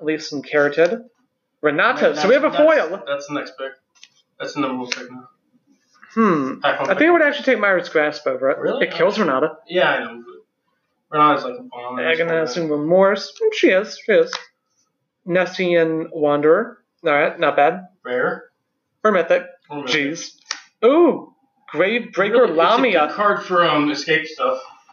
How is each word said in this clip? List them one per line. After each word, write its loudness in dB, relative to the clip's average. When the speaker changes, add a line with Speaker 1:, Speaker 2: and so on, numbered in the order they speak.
Speaker 1:
Leafs -4
Keratin. 0
Renato. 0
Speaker 2:
That, -6
Speaker 1:
So 2
we 6
have 4
a 0
Speaker 2:
that's, -6
Speaker 1:
foil. 2
Speaker 2:
that's -6
the -8
next -10
pick. -10
That's -12
the -4
number -4
one -12
pick -10
now. -20
Speaker 1:
Hmm. 0
Speaker 2:
Pack 0
one -2
Speaker 1:
I 0
think 4
I 4
would 4
actually -2
take 2
Myers 0
Grasp -2
over -2
it. -2
Speaker 2:
Really? -2
Speaker 1:
It -6
kills 0
Renata. -2
Speaker 2:
Yeah, 0
I -2
know. -14
But -4
Renata's 2
like -10
a -18
bomb. -12
Speaker 1:
Agonizing -2
Remorse. 2
Mm, 0
she 2
is. 0
She 0
is. 2
Nessian 0
Wanderer. 0
All 0
right, 0
not 0
bad. 2
Speaker 2:
Rare. -4
Speaker 1:
Or 2
Mythic. 0
Speaker 2:
Or -10
Mythic. -2
Speaker 1:
Jeez. -12
Ooh, 2
Gravebreaker -2
Speaker 2:
Really, 2
it's 2
a -4
Speaker 1:
Lamia. 4
Speaker 2:
good -10
card 0
for, 2
um, 2
escape -2
stuff. -4